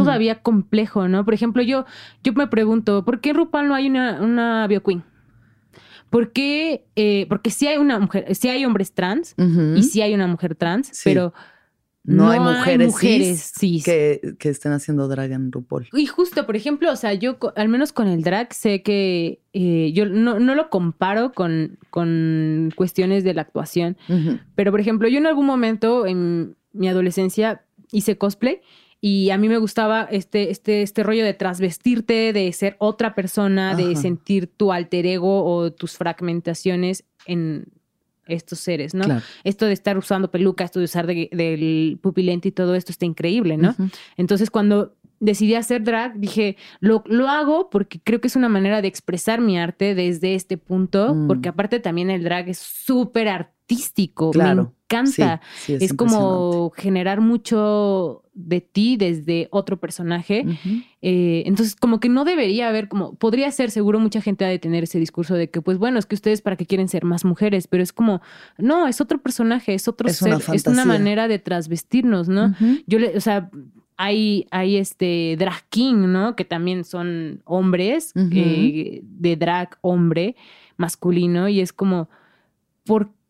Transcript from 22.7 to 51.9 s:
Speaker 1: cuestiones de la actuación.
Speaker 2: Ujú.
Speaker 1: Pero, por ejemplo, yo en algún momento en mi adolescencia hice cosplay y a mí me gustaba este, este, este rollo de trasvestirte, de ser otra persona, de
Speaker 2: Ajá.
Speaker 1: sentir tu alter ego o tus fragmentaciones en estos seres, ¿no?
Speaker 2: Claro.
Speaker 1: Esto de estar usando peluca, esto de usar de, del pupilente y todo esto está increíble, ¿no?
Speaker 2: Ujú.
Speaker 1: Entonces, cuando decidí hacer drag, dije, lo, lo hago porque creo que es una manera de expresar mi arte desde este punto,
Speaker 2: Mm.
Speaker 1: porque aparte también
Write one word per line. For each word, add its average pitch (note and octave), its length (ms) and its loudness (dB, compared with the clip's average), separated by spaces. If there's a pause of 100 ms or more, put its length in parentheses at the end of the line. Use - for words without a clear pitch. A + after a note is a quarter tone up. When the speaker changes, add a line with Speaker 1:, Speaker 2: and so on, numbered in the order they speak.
Speaker 1:
cuestiones F#3 480 0
de F#3 100 0
la D#3+ 100 -4
actuación. E3+ 520 -4 (140)
Speaker 2:
Ujú. D#3+ 280 0 (160)
Speaker 1:
Pero, G3+ 180 0
por G#3 100 2
ejemplo, A3 260 0
yo B3+ 100 2
en D4+ 100 2
algún C#4+ 180 2
momento A#3 600 0
en F3 500 -2 (180)
mi F#3 160 -2
adolescencia F#3 720 0 (320)
hice G#3 240 0
cosplay A#3 420 -2 (400)
y G3 300 2
a F#3+ 80 0
mí G#3 100 4
me A#3 100 2
gustaba A3 540 0
este, G3 400 -2
este, G#3 300 -2
este G#3 220 -2
rollo A3 200 0
de G3+ 100 0
trasvestirte, A3 1000 0
de F#3+ 180 0
ser G3 280 -4
otra G#3 360 0
persona, F#3+ 600 0
de F3 180 0
Speaker 2:
Ajá. - 20 -2
Speaker 1:
sentir F3 520 -2
tu G3 260 0
alter F3 320 -2
ego F#3 400 0
o E3+ 260 0
tus - 260 -10
fragmentaciones F3 1080 -4 (220)
en D#3+ 380 -4 (600)
estos E3 340 -8
seres, D#3+ 340 -6
¿no? F#3+ 100 -2
Speaker 2:
Claro. C3 180 0 (220)
Speaker 1:
Esto G3+ 220 -2
de G#3 80 2
estar F#3+ 240 -2
usando F#3+ 340 -2
peluca, F#3 320 0
esto F3+ 160 -6
de F3+ 60 0
usar E3+ 200 -4
de, E3 280 -2
del D#3+ 680 0
pupilente F3+ 460 -2
y F#3+ 60 -4
todo F3+ 220 0
esto F3+ 180 -6
está - 120 -6
increíble, E3+ 520 0
¿no? F3+ 140 4
Speaker 2:
Ujú. F#3+ 180 -4 (260)
Speaker 1:
Entonces, G3 340 0
cuando G#3 460 0 (240)
decidí G#3+ 360 2
hacer A#3 280 -2
drag, A3+ 340 -4
dije, G3+ 380 -2 (240)
lo, G#3+ 280 4
lo A#3+ 200 2
hago D4+ 420 0
porque G3 320 -2
creo A3+ 200 -2
que B3 80 0
es - 80 0
una B3 100 4
manera G3+ 340 2
de G3 60 0
expresar F#3+ 540 -4
mi G3 180 2
arte F#3 360 -2
desde F3+ 400 0
este F#3 220 -6
punto, F#3 560 0
Speaker 2:
Mm. D3+ 140 0
Speaker 1:
porque C3+ 220 0
aparte G#3 320 -4
también F3 280 -2